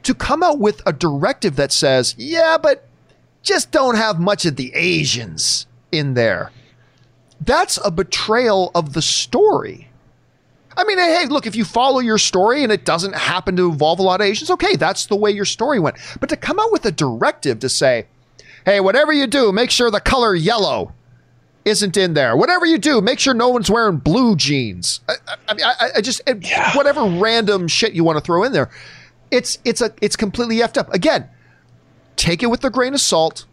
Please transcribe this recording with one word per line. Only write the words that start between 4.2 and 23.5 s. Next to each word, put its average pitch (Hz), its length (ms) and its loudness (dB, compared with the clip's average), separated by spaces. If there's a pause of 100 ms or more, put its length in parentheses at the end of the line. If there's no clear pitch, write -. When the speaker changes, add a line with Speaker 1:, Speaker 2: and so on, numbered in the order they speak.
Speaker 1:
much 196 240 0
of 160 100 0
the 127 200 -8
Asians 139 920 -2 (240)
in 143 240 -2
there," 110 380 0 (880)
that's 311 440 0
a 202 60 0
betrayal 196 840 0
of 160 200 -2
the 151 100 -4
story. - 880 0 (880)
I - 80 0
mean, 415 140 0
hey, 339 280 2
look, 269 180 -2
if 208 120 -6
you 226 80 0
follow 262 340 2
your 226 200 2
story 214 440 2
and 240 80 0
it 202 140 0
doesn't 170 320 -2
happen 180 400 -4
to 180 120 2
involve 156 300 0
a 190 40 0
lot 190 180 2
of 208 60 2
Asians, 214 240 -4
okay, 370 260 0
that's 175 300 -2
the 208 100 -2
way 208 160 2
your 208 120 -4
story 240 360 -2
went. 147 160 -2 (240)
But 269 80 -4
to 311 80 -2
come 349 240 -4
out 453 100 0
with 403 160 0
a 196 60 0
directive 143 680 -2
to 127 80 -4
say, 127 380 0 (580)
"Hey, 202 140 2
whatever 240 340 2
you 285 140 2
do, 240 240 2
make 220 220 0
sure 240 180 2
the 202 80 -2
color 233 380 0
yellow 165 560 -2 (720)
isn't 208 320 0
in 185 180 2
there. 127 220 2
Whatever 330 280 2
you 320 140 2
do, 262 220 2
make 240 180 0
sure 269 160 0
no 233 140 2
one's 240 240 0